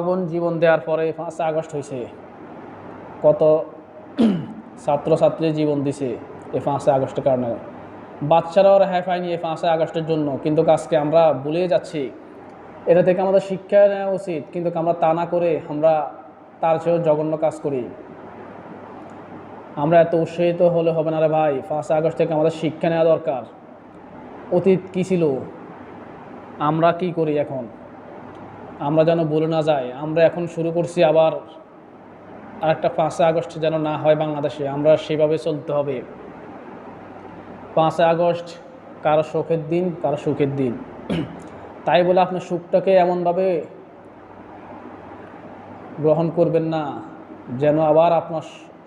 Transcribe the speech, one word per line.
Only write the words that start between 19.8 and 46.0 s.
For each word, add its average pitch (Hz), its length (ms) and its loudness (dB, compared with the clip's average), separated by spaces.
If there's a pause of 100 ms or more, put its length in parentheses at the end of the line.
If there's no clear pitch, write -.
এত 165 160 4
উৎসাহিত 170 460 0
হলে 165 300 4
হবে 160 200 0
না 160 80 -2
রে 156 100 2
ভাই। 156 240 2 (140)
পাঁচই 151 260 -4
আগস্ট 156 240 0
থেকে 160 160 2
আমাদের 156 220 2
শিক্ষা - 340 -2
নেওয়া 165 160 2
দরকার। 151 380 2 (1080)
অতীত 180 300 4 (100)
কী 185 120 -2
ছিল 180 200 0 (1400)
আমরা 160 320 2
কি 175 200 -4
করি 160 260 0
এখন, 135 260 -4 (1160)
আমরা 151 240 2
যেন 165 200 4
ভুলে 156 240 2
না 160 140 2
যাই। 147 240 2 (140)
আমরা 156 240 0
এখন 165 240 4
শুরু 165 240 -4
করছি 170 320 -2
আবার 160 300 6 (1300)
আরেকটা 160 280 2
পাঁচই 165 340 0
আগস্ট 165 360 2
যেন 156 180 0
না 151 200 -2
হয় 151 200 4
বাংলাদেশে, 147 500 -2
আমরা 147 300 4
সেভাবে 156 400 2
চলতে 151 360 -4
হবে। 139 240 -2 (1800)
পাঁচই 160 320 2
আগস্ট 170 420 2 (540)
কারো 156 220 4
শোকের 160 460 -2
দিন, 175 160 0 (140)
কারো 147 180 0
সুখের 143 380 0
দিন। 131 180 0 (1120)
তাই 156 200 4
বলে 180 180 4
আপনার 180 220 -2
সুখটাকে 175 540 0
এমনভাবে 180 500 2 (2500)
গ্রহণ 156 300 4